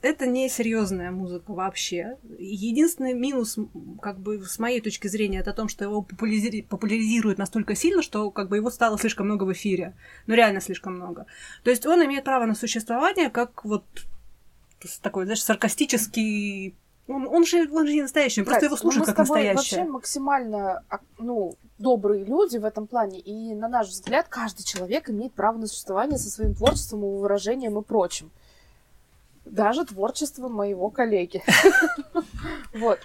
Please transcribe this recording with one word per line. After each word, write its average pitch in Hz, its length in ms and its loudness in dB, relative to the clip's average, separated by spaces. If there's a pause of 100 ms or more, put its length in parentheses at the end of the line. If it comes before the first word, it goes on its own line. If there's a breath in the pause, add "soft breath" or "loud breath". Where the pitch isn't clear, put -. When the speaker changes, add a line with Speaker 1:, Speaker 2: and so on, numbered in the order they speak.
Speaker 1:
это 269 260 0
не 254 200 0
серьезная 208 600 -2
музыка 180 420 -8
вообще. 185 640 -4 (220)
Единственный 233 760 0
минус, 247 440 -2
м, - 420 -10
как 196 200 -8
бы, 196 240 -6
с 185 160 -10
моей 240 200 0
точки 214 280 -6
зрения, 196 320 0
это 190 100 -2
о 202 40 -4
том, 220 140 -4
что - 160 -6
его 208 180 -2
популяризи-, 214 600 -2
популяризируют 220 760 0
настолько 202 360 -2
сильно, 339 280 2
что, 214 280 -4
как 196 180 -6
бы, 202 100 0
его 220 120 0
стало 226 280 2
слишком 208 280 0
много 208 160 0
в 190 100 0
эфире. 185 420 -2 (340 loud breath)
Ну, 220 60 2
реально 214 260 6
слишком 185 340 -8
много. 180 320 -12 (380 loud breath)
То 240 60 4
есть 247 160 2
он 330 180 6
имеет 269 200 -2
право 254 220 2
на 220 80 2
существование, 247 760 0
как - 340 -4
вот 208 200 -2 (1000)
с-, - 160 -14
такой, 202 240 -4
знаешь, 214 180 -4
саркастический. 214 1300 -2 (340)
Он, 269 160 -4
он 339 200 6
же, 339 260 4
он 311 140 4
же 294 80 2
не 294 80 2
настоящий, 262 400 2
он - 20 2
просто 233 160 4
Speaker 2:
Кать, 294 100 4
Speaker 1:
его 294 60 -2
Speaker 2:
ну - 60 -6
Speaker 1:
слушают 269 180 4
Speaker 2:
мы 214 120 2
с - 40 0
Speaker 1:
как 311 100 6
Speaker 2:
тобой 294 180 2
Speaker 1:
настоящее. 269 340 2
Speaker 2:
вообще 339 120 -2
максимально, 240 1000 -2
а, 202 80 -6 (200)
ну, 226 360 -4 (240)
добрые 208 440 4
люди 262 360 2
в 208 80 -4
этом 214 200 -6
плане, 208 320 -2
и, 220 360 -8
на 214 140 -6
наш 233 200 0
взгляд, 240 400 0
каждый 220 360 -8
человек 196 440 -4
имеет 233 240 -4
право 220 240 0
на 226 120 -6
существование 247 500 -2
со 214 100 -6
своим 208 260 -2
творчеством, 226 460 0
выражением 202 760 -2
и 214 40 -6
прочим. 180 480 -2 (1160 soft breath)
Даже 220 400 0
творчество 247 600 -4
моего 202 420 -2
коллеги. 208 560 0
<laughs> - 1300 2
Вот. 220 300 2